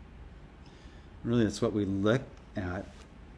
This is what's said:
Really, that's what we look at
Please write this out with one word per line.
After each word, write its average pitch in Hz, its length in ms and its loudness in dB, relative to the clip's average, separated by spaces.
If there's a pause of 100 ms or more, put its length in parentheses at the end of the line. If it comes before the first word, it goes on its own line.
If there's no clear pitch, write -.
(1200)
Really, 117 220 6
that's 101 160 0
what 110 140 2
we 104 100 4
look 101 380 4 (340)
at 95 300 -4 (520)